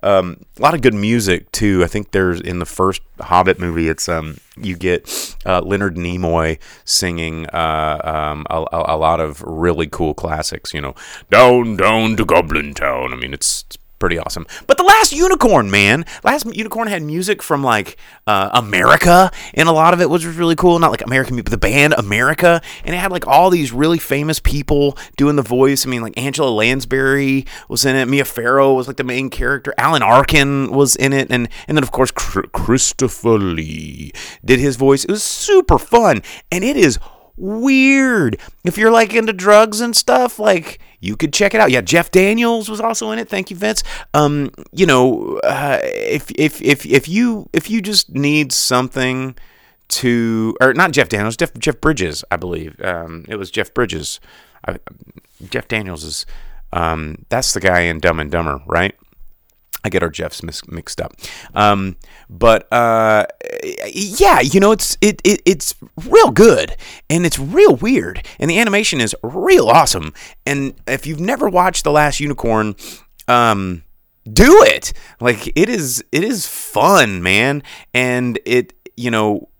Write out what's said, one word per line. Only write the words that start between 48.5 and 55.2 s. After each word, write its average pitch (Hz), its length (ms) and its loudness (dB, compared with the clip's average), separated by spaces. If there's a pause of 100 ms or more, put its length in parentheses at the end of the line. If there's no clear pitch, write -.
something 127 840 -2 (540)
to, 113 720 0
or 131 140 4
not 160 200 0
Jeff 127 160 0
Daniels, 107 280 -4
Jeff, - 220 -2
Jeff 143 200 -4
Bridges, 92 520 -2
I 87 60 -4
believe. 82 440 -10
Um, 85 460 -8
it 107 80 -10
was 98 160 -10
Jeff 104 200 -6
Bridges. - 480 -4 (480)
I, 92 100 -8 (760)